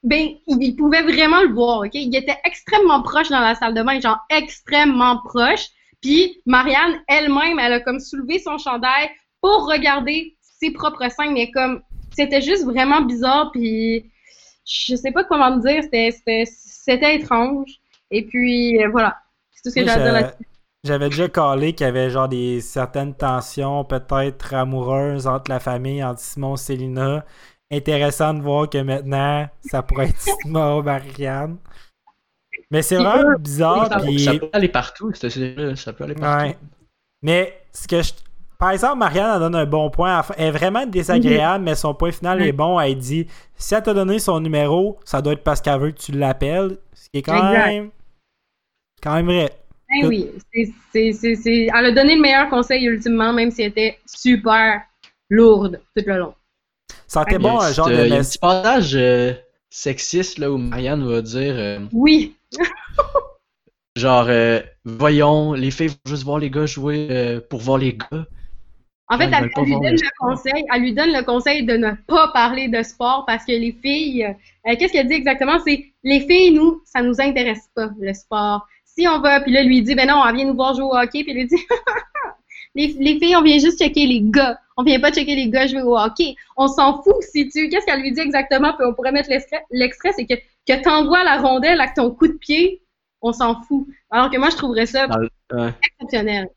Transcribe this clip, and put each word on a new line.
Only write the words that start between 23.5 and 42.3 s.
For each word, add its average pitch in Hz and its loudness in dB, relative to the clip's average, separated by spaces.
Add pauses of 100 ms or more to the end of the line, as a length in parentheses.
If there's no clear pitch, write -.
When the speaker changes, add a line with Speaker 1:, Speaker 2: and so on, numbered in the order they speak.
Speaker 2:
peut-être 135 -4
amoureuses 131 -4
entre 131 -4
la 127 -4
famille, 131 -6
entre 123 -8
Simon 139 -8
et 131 -8
Célina, 131 -6 (460)
intéressant 147 0
de 151 -6
voir 147 0
que 147 -4
maintenant, 139 -2 (140)
ça 131 -4
pourrait - 0
être - 0
<laughs> - -2
Simon, 151 0
Marianne. 139 -6 (1120)
Mais 156 0
c'est 185 0
Speaker 1:
Puis 180 4
Speaker 2:
vraiment 254 4
Speaker 1:
eux, 262 0
Speaker 2:
bizarre, 160 0
Speaker 3:
Ça, 208 -2
Speaker 2:
puis 143 0
Speaker 3:
ça 139 2
peut 156 -6
aller 196 0
partout, 190 -6
cette 120 -8
série-là, 131 -8
ça 117 -14
peut 143 -14
aller 147 -10
partout. 147 -2
Speaker 2:
Ouais. 139 -8 (640)
Mais 175 0 (120)
ce - -14
que 170 0
je, - -2 (460)
par 185 2
exemple, 240 0
Marianne, 202 0
elle 180 0
donne 165 -2
un 156 0
bon 151 -2
point. 180 0
Elle 151 0
f-, - -12
elle 160 0
est 160 2
vraiment 190 -2
désagréable, 180 0
Speaker 1:
Mhm. 185 -6
Speaker 2:
mais 156 0
son 147 -2
point 170 -2
final 180 -2